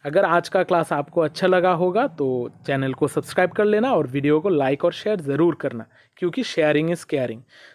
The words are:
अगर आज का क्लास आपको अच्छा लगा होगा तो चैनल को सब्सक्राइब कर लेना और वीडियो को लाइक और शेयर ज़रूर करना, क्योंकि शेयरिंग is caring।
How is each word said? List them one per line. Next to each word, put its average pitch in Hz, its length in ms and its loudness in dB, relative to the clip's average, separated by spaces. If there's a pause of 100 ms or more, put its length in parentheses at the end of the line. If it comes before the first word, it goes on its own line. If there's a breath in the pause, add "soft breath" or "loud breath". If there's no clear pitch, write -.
अगर 160 200 2
आज 170 240 2
का 185 140 0
क्लास 170 300 0
आपको 147 280 -2
अच्छा 160 260 0
लगा 185 260 4
होगा 180 340 0
तो 131 440 -4 (160)
चैनल 135 280 -2
को 143 140 0
सब्सक्राइब 175 420 -2
कर 208 140 0
लेना 214 280 0
और 196 140 0
वीडियो 143 340 0
को 202 80 -2
लाइक 139 360 0
और 170 80 0
शेयर 208 280 -4
ज़रूर 147 340 0
करना, 117 320 -8 (300 soft breath)
क्योंकि 180 260 -4
शेयरिंग 156 480 2
is 175 140 -6
caring। 123 340 -4 (360 loud breath)